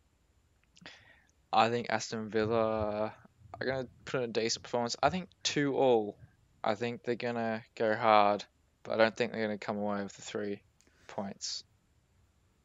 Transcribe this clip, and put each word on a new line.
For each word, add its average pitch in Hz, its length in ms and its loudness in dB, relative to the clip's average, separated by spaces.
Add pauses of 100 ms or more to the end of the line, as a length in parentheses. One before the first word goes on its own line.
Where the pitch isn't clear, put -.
(1500)
I 113 160 6
think 120 200 -2
Aston 110 420 -2
Villa 110 840 0 (480)
are 117 60 -6
gonna 131 200 -4 (200)
put 131 180 -2
in 117 60 -4
a - 20 -8
decent 113 320 -2
performance. 120 360 -4
I 147 100 4
think 180 180 -6 (160)
two 143 320 0
all. 113 400 4 (480)
I 110 100 0
think 120 300 -6
they're 120 100 0
gonna 113 480 -4 (140)
go 113 180 2
hard, 107 500 6 (380)
but 113 120 -6
I - 20 -4
don't 113 200 4
think 117 140 0
they're 113 160 -4
gonna 107 120 -4
come 104 200 -6
away 101 240 -4
with 98 140 -12
the - 60 -20
three 104 400 -8 (440)
points. - 560 -10 (1040)